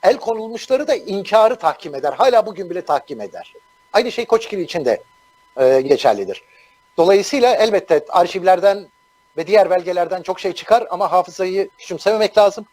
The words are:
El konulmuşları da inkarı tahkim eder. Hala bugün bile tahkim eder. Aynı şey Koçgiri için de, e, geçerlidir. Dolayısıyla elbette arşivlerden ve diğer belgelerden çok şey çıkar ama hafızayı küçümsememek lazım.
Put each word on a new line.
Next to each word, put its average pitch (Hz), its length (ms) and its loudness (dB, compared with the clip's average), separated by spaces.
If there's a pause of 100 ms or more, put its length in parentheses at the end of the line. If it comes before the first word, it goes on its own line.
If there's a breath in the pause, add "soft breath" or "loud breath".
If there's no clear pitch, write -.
El 220 140 4
konulmuşları 226 680 -6
da 302 80 0
inkarı 214 600 0
tahkim 151 400 -4
eder. 139 180 -4
Hala 233 320 2
bugün 185 240 -12
bile 175 120 -8
tahkim 139 400 -4
eder. - 320 -16 (400)
Aynı 233 180 0
şey 233 140 -6
Koçgiri 220 360 -2
için 165 240 -6
de, 117 160 0 (560)
e, 131 240 4
geçerlidir. 110 640 0 (540 soft breath)
Dolayısıyla 202 580 2
elbette 190 540 2
arşivlerden 185 800 2 (500)
ve 156 100 -8
diğer 196 220 4
belgelerden 180 520 -2
çok 185 180 -8
şey 185 140 -4
çıkar 233 360 0
ama 180 220 -4
hafızayı 185 680 -2
küçümsememek 208 600 -2
lazım. 208 360 2